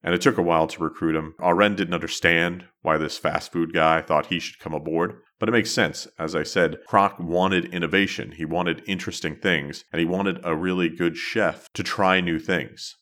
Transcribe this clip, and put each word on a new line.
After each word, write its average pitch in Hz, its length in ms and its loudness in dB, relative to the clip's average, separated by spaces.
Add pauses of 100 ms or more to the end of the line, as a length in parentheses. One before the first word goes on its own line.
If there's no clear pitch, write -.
And 87 120 0
it 87 60 0
took 117 160 4
a 95 40 0
while 82 260 4
to - 160 -8
recruit 80 320 -2
him. 80 240 -4
Arend 95 380 4
didn't 87 160 -2
understand 85 720 0 (160)
why 78 160 2
this 78 200 -4
fast - 340 -2
food 82 220 -2
guy 80 280 4
thought 73 260 0
he 87 120 -2
should - 180 -10
come - 160 -10
aboard. 80 440 -2 (200)
But 107 120 -2
it - 20 2
makes 117 180 4
sense. - 380 -2 (100)
As 82 160 -6
I 78 100 0
said, 82 340 0 (120)
Kroc 98 300 2
wanted 90 540 0
innovation. 87 580 0
He 80 140 -8
wanted 85 420 -2
interesting 87 480 -6
things. 76 560 -2
And 82 80 -4
he 82 60 4
wanted 92 380 -2
a 85 120 -2
really 90 340 0
good 85 280 -2
chef - 560 -2
to 98 100 -6
try 92 380 2
new 85 180 -2
things. - 640 -6